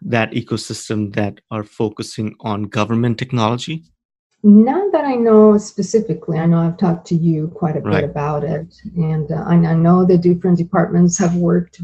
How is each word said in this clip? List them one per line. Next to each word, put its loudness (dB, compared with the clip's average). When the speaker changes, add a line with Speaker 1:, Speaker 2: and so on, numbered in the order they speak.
Speaker 1:
that -2
ecosystem -6
that -6
are -8
focusing -8
on -6
government -2
technology? -4
Speaker 2:
Not 6
that 0
I -2
know 6
specifically. -4
I -2
know 4
I've -2
talked -2
to -2
you 0
quite -4
a -4
bit -6
Speaker 1:
Right. 2
Speaker 2:
about -4
it. -6
And, -2
uh, -6
I, 2
I 2
know 4
the 4
different 2
departments 0
have 0
worked -2